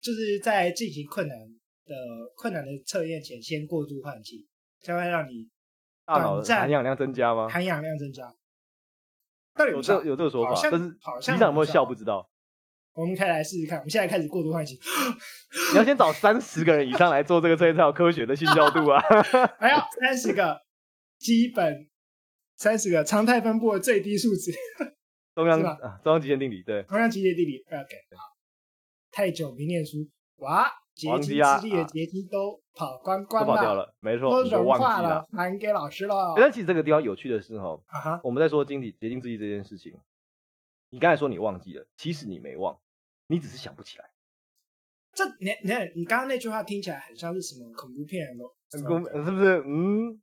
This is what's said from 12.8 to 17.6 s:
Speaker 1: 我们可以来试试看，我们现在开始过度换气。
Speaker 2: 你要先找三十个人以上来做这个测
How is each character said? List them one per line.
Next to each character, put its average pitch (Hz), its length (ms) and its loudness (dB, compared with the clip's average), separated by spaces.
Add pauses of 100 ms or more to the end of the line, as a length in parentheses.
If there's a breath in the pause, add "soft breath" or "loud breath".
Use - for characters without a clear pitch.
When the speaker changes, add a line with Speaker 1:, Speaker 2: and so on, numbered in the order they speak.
Speaker 1:
我 165 120 -6
们 185 100 -4
可 190 80 -2
以 190 40 0
来 160 140 0
试 175 160 -6
试 160 80 -4
看， 160 120 -6
我 139 60 -12
们 147 60 -10
现 220 80 0
在 196 80 2
开 175 140 -2
始 151 80 -4
过 175 140 -4
度 156 100 -2
换 165 120 -2
气。 139 140 -14 (920 loud breath)
Speaker 2:
你 170 60 8
要 214 40 8
先 269 140 4
找 156 160 6
三 208 260 4
十 - 240 -6
个 160 140 6
人 143 100 2
以 127 60 -4
上 175 180 6
来 143 120 4
做 170 180 4
这 165 80 4
个 165 80 6
测 170 80 4